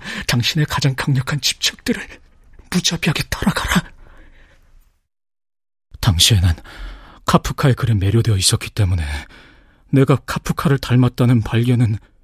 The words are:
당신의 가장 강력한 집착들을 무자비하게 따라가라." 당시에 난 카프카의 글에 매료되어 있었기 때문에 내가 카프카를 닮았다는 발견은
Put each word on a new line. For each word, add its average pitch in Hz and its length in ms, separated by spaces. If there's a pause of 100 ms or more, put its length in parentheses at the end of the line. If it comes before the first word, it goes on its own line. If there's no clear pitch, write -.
(260)
당신의 147 400
가장 131 280
강력한 135 460
집착들을 - 680 (640)
무자비하게 - 540
따라가라." - 680 (2000)
당시에 90 400
난 87 140 (720)
카프카의 - 480
글에 113 200
매료되어 104 420
있었기 - 340
때문에 90 340 (840)
내가 135 260
카프카를 - 640
닮았다는 120 640
발견은 117 560 (260)